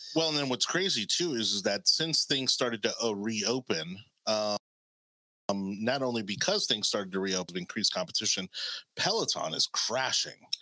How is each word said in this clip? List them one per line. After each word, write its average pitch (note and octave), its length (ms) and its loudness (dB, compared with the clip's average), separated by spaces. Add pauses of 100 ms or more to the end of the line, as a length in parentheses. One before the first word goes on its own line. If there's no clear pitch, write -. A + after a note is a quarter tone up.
(140)
Well, D#3+ 160 4
and D3 80 0
then C#3+ 100 0
what's B2 180 2
crazy D#3+ 380 0
too D#3+ 300 2
is, G#2+ 180 2
is G2+ 120 0
that G2+ 220 2
since - 380 2
things C3+ 300 0
started A#2 300 0
to, G#2+ 100 2 (100)
uh, A2 100 2
reopen, G2+ 880 -2 (240)
um, G#2+ 300 0 (960)
not G#2 500 0
only A#2+ 200 0
because C3+ 440 0
things G#2+ 220 0
started G2 240 -2
to F#2+ 80 0
reopen, F#2 380 -2
increased F#2+ 340 0
competition, F#2 560 -2 (480)
Peloton - 580 0
is - 120 2
crashing, - 720 0 (240)